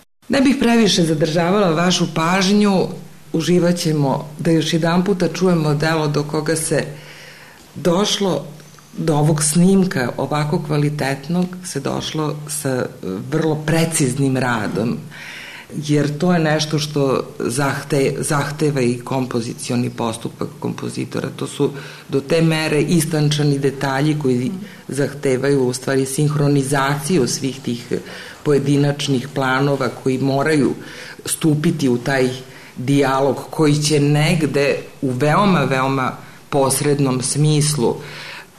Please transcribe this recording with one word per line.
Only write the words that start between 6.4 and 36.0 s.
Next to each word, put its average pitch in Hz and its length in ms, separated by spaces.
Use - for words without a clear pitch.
se 156 300
došlo, 180 680
do 160 180
ovog 151 280
snimka 175 760
ovako 151 500
kvalitetnog 147 760
se - 140
došlo 139 560
sa 131 380
vrlo 156 240
preciznim 139 720
radom, 117 600
jer 147 420
to 180 160
je 175 60
nešto 151 400
što 139 440
zahte-, 135 800
zahteva 143 640
i 123 180
kompozicioni 123 880
postupak 120 580
kompozitora. 123 760
To 139 120
su 139 240
do 139 120
te 165 200
mere 156 400
istančani 151 760
detalji 139 640
koji 127 300
zahtevaju 131 800
u 123 60
stvari 135 320
sinhronizaciju 143 1200
svih 131 320
tih 120 340
pojedinačnih 143 840
planova 131 600
koji 131 140
moraju 135 560
stupiti 151 640
u 120 80
taj 131 320
dijalog 135 600
koji 147 260
će 151 240
negde 147 800
u 131 100
veoma, 151 520
veoma 131 480